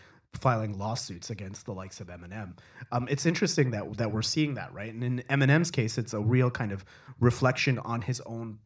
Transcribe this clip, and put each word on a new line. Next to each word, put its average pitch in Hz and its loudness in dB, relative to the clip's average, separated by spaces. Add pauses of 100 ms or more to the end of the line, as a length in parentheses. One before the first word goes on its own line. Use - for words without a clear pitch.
(360)
filing 110 0
lawsuits 104 -6
against 98 -10
the 113 -8
likes 92 -12
of 95 -14
Eminem. 90 -12 (340)
Um, 123 0
it's 139 0
interesting 160 4
that, 104 -4
that 113 0
we're 110 0
seeing 147 0
that, 92 -8
right? 107 -8
And 113 -6
in 123 -2
Eminem's 143 6
case, 110 0
it's 117 -4
a 107 -2
real 123 4
kind 107 -2
of 95 -8 (380)
reflection 123 4
on 117 -4
his 120 -2
own 113 -10